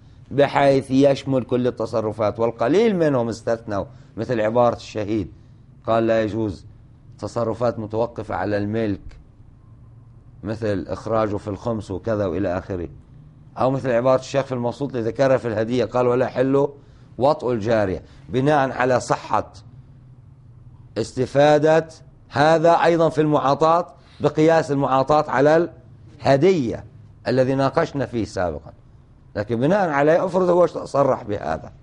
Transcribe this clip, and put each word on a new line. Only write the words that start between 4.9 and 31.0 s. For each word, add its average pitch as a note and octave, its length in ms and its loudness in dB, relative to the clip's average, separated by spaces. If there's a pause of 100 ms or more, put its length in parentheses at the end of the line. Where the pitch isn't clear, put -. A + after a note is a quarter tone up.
قال A2+ 200 0
لا A2+ 160 2
يجوز G#2+ 440 -6 (520)
تصرفات A2+ 600 -4
متوقفة G#2+ 560 -6
على G2+ 240 -2
الملك، G#2 600 -4 (1300)
مثل G#2 440 -4
إخراجه G#2+ 480 -4
في G2+ 120 -8
الخمس G#2+ 420 -8
وكذا G#2 360 -4
وإلى F2+ 320 -4
آخره، F2+ 300 -8 (720)
أو B2 120 0
مثل C3 200 -4
عبارة B2+ 300 2
الشيخ C3+ 240 -4
في - 80 -8
الموصول A#2+ 360 -6
اللي A#2+ 140 -6
ذكرها C3 340 2
في A#2 120 -2
الهدية A2+ 360 -2
قال B2 220 0
ولا B2 200 2
يحل C3+ 420 0 (500)
وطء B2+ 340 0
الجارية، G#2 500 -2 (260)
بناء C3+ 420 0
على B2 300 0
صحة - 520 -4 (1500)
استفادة D3 920 2 (400)
هذا D#3+ 440 4
أيضا E3 360 4
في D3 120 -2
المعاطاة D3+ 640 2 (340)
بقياس D#3 500 2
المعاطاة C#3 600 0
على D3+ 380 4 (520)
الهدية C#3 640 2 (440)
الذي B2+ 260 2
ناقشنا C3+ 520 -2
فيه A2 180 -4
سابقا، F2+ 480 -6 (640)
لكن A2+ 240 -4
بناء F3+ 280 0
عليه D3+ 360 2
أفرض F#3 240 0
هو F3 180 4
صرح C3 560 0